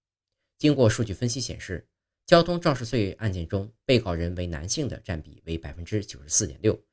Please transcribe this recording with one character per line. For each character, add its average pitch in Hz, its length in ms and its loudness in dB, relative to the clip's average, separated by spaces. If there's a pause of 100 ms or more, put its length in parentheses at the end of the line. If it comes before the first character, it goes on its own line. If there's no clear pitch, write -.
(580)
经 147 160 4
过 123 160 6
数 123 120 0
据 98 120 -2
分 123 120 -2
析 120 140 -4
显 - 180 -8
示， - 300 -10 (380)
交 170 160 8
通 175 180 -2
肇 156 140 2
事 123 100 -6
罪 107 280 -2
案 107 200 -4
件 85 160 -6
中， 101 240 -4 (140)
被 127 120 6
告 101 140 -2
人 85 220 -2
为 90 120 -4
男 82 220 -8
性 151 180 -4
的 - 140 -8
占 82 200 -8
比 - 260 -20
为 82 100 -4
百 73 160 -10
分 85 100 -12
之 101 220 -4
九 65 180 -16
十 71 60 -18
四 101 180 2
点 67 140 -14
六， 95 180 2 (140)